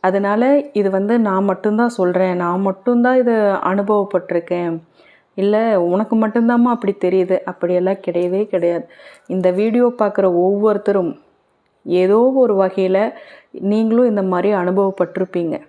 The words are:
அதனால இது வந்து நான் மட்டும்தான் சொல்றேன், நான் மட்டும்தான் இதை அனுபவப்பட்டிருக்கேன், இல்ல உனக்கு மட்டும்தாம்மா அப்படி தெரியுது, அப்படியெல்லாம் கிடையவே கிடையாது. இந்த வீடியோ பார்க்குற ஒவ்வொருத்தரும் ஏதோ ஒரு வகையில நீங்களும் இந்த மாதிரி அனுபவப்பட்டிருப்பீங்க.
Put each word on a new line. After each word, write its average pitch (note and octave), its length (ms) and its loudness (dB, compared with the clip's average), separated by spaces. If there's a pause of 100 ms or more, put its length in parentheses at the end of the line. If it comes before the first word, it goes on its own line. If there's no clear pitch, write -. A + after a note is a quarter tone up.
அதனால G#3 600 2 (100)
இது G3 180 0
வந்து G3+ 280 0
நான் G3 260 0
மட்டும்தான் G#3 440 0
சொல்றேன், F3+ 480 0
நான் F3+ 240 -2
மட்டும்தான் A#3+ 580 0
இதை A#3+ 160 2 (280)
அனுபவப்பட்டிருக்கேன், F3+ 1160 -2 (560)
இல்ல G#3 480 0
உனக்கு G3 340 0
மட்டும்தாம்மா A#3 460 2
அப்படி A#3 380 -2
தெரியுது, F#3 420 0
அப்படியெல்லாம் F3+ 640 -2
கிடையவே F3+ 400 -2
கிடையாது. E3+ 440 -2 (360)
இந்த F#3 240 0
வீடியோ A3 360 2 (120)
பார்க்குற G3+ 260 0
ஒவ்வொருத்தரும் G3 960 0 (640)
ஏதோ G3 500 2
ஒரு G#3 320 2
வகையில F#3+ 440 0 (400)
நீங்களும் A3 580 0
இந்த G#3 140 0
மாதிரி F#3+ 320 0
அனுபவப்பட்டிருப்பீங்க. F3+ 1160 -2